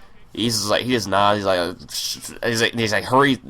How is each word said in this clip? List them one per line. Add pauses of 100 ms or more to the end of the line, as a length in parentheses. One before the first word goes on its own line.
(340)
he's
just
like,
he
just
nods,
he's
like,
uh, (180)
sh-, (120)
he's
like,
he's
like,
hurry, (100)